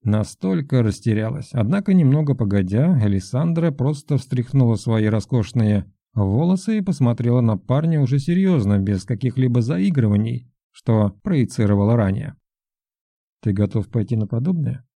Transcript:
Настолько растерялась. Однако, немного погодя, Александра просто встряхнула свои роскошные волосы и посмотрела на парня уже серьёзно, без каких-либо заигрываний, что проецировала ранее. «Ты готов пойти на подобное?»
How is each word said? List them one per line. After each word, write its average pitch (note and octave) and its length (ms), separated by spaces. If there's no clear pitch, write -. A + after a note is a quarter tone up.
Настолько C3+ 760
растерялась. A2 680
Однако, F3+ 420
немного D3 400
погодя, G#2 600
Александра C#3 760
просто C#3+ 460
встряхнула B2 580
свои A2 300
роскошные G#2+ 880
волосы E3+ 640
и G#3 40
посмотрела B2 600
на A2 160
парня D3+ 440
уже C#3 180
серьёзно, D#3+ 600
без G2 240
каких-либо B2 580
заигрываний, A#2+ 880
что G#2+ 500
проецировала A2 760
ранее. G2 400
«Ты G#2+ 100
готов G2+ 380
пойти A2+ 260
на G#2+ 100
подобное?» C3 600